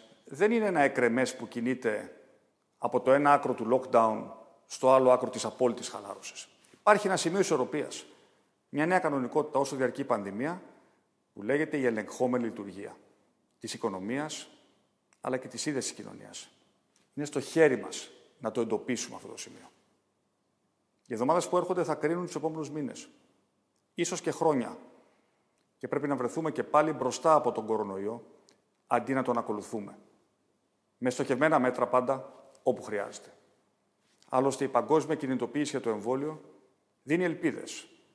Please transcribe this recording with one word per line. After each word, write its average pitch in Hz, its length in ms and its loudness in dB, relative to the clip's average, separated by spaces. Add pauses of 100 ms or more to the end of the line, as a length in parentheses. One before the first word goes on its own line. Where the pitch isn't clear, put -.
(240)
δεν 185 260 0
είναι 226 160 2
ένα 175 140 2
εκρεμές 123 560 2
που 117 120 -10
κινείται 117 640 -2 (640)
από 120 220 0
το 131 120 6
ένα 143 200 8
άκρο 139 220 4
του 113 160 -4
lockdown 113 540 4 (420)
στο - 260 4
άλλο 131 180 8
άκρο 123 200 4
της 110 140 -6
απόλυτης 117 440 0
χαλάρωσης. - 600 -14 (240)
Υπάρχει 202 340 4
ένα 190 100 0
σημείο 180 240 0
ισορροπίας. 139 640 -2 (600)
Μια 147 180 -2
νέα 180 120 4
κανονικότητα 147 600 0
όσο 139 180 0
διαρκεί 127 240 0
η 139 40 -6
πανδημία, 120 580 -2 (680)
που 101 100 -16
λέγεται 151 340 0
η 131 80 0
ελεγχόμενη 120 600 0
λειτουργία 101 520 -10 (640)
της - 160 -10
οικονομίας, 113 760 -6 (720)
αλλά 131 160 -2
και 127 120 -10
της - 180 -8
ίδιας 139 180 -2
της - 80 -6
κοινωνίας. 104 580 -16 (640)
Είναι 143 120 -6
στο 143 140 -4
χέρι 147 360 4
μας - 340 -10 (280)
να 113 120 -6
το 120 100 -2
εντοπίσουμε 110 560 -4
αυτό - 120 -16
το - 80 -16
σημείο. - 340 -16 (1400)
Οι - 60 -10
εβδομάδες 156 360 2
που 180 80 0
έρχονται 180 280 0
θα 151 100 -2
κρίνουν 170 320 -2
τους - 80 -10
επόμενους 156 360 -6
μήνες, 147 380 -8 (840)
ίσως 170 260 -4
και 165 100 -4
χρόνια. 143 480 0 (1000)
Και 127 100 -8
πρέπει 143 200 -2
να 139 80 0
βρεθούμε 127 340 -2
και 127 120 -2
πάλι 151 300 2
μπροστά 127 420 2
από 123 180 4
τον 110 140 -6
κορονοϊό, 107 600 -4 (600)
αντί 120 280 0
να 131 80 2
τον 123 160 0
ακολουθούμε. 104 600 -6 (1000)
Με 123 120 0
στοχευμένα 135 480 2
μέτρα 123 280 0
πάντα, 131 460 0 (300)
όπου 127 200 0
χρειάζεται. 107 500 -8 (960)
Άλλωστε, 135 360 0
η 127 40 0
παγκόσμια 147 460 2
κινητοποίηση 135 560 -4
για 131 100 -4
το 113 100 -2
εμβόλιο 135 500 -4 (600)
δίνει 170 220 0
ελπίδες - 640 -4 (260)